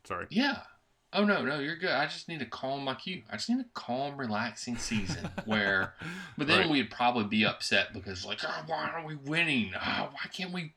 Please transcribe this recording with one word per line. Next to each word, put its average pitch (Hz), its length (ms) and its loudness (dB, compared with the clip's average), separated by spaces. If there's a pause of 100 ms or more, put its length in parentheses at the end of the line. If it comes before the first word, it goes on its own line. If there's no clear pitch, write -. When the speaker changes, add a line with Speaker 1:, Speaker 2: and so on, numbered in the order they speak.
Speaker 1:
Sorry. 87 260 -4
Speaker 2:
Yeah. 269 340 2 (500)
Oh, 208 100 4
no, 180 220 4
no, 143 140 0
you're 156 180 -4
good. 175 140 0
I 143 160 2
just - 200 -10
need 160 140 -6
a 120 40 -6
calm, 139 380 -4
like 131 240 -4
you. 175 240 -8
I 214 60 -6
just - 120 -2
need 254 120 2
a 247 120 -8
calm, 139 440 -4
relaxing 113 580 -2
season 190 640 -2
Speaker 1:
<laughs> 190 80 -6
Speaker 2:
where, 101 480 2 (440)
but 143 100 0
then 175 160 8
Speaker 1:
Right. 170 60 4
Speaker 2:
we'd 135 220 4
probably 120 320 4
be 107 220 4
upset - 480 2
because, 95 320 -8
like, 107 180 -6
"Oh, 156 240 -4
why 156 220 -2
aren't 165 180 -6
we 156 80 -8
winning? 139 600 2
Oh, - 360 -2
why - 220 -8
can't 185 180 -6
we 170 260 -6